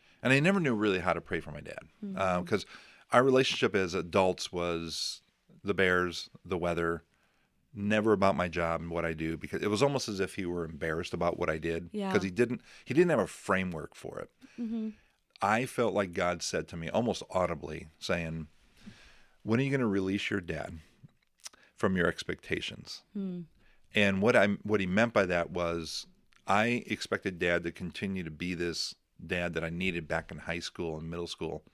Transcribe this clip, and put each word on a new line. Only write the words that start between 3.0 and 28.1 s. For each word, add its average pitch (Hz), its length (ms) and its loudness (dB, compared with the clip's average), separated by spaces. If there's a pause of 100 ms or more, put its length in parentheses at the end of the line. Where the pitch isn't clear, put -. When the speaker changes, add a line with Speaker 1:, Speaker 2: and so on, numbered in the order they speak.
Speaker 1:
our 123 100 8
relationship 127 540 4
as 95 180 2
adults 92 560 2
was 85 680 -4 (420)
the 98 120 0
Bears, 90 560 2 (140)
the 90 120 -4
weather, 85 460 0 (720)
never 107 380 4
about 98 240 4
my 87 120 0
job 82 320 -2
and 82 100 -8
what 85 140 -2
I 82 80 -2
do, 80 240 -4
because 80 260 -8
it 95 60 2
was 104 140 2
almost 143 260 0
as 98 120 -4
if 95 160 -4
he 95 100 -4
were 87 180 -4
embarrassed 80 480 -6
about 87 260 0
what 85 120 0
I 80 80 -2
did, 85 340 -4
Speaker 2:
Yeah. 202 200 -4
Speaker 1:
'cause 98 100 2
he 95 80 -2
didn't, 113 320 0 (220)
he 123 100 -4
didn't 175 160 6
have 143 80 4
a 95 80 4
framework 92 680 -2
for - 260 -12
it. - 100 -12 (280)
Speaker 2:
Mm-hmm. 226 320 -6 (520)
Speaker 1:
I 110 240 2
felt 117 260 0
like 95 220 0
God 87 280 0
said 80 260 -2
to - 80 -10
me 80 120 -6
almost 110 420 0
audibly, 82 580 -2 (100)
saying, 82 480 -2 (960)
"When 113 180 2
are - 40 4
you 139 60 0
gonna 135 160 2
release 98 440 0
your 104 100 0
dad 82 380 -8 (960)
from 98 220 2
your 87 100 6
expectations?" - 960 -4 (100)
Speaker 2:
Hmm. 185 300 -6 (520)
Speaker 1:
And 98 280 4
what 117 120 6
I, 104 120 8 (160)
what 104 180 2
he 95 60 -2
meant 107 260 2
by 101 140 4
that 87 240 0
was 85 560 -4 (400)
I 113 400 2
expected 101 520 -4
Dad 87 260 2
to 85 80 -4
continue 92 500 -6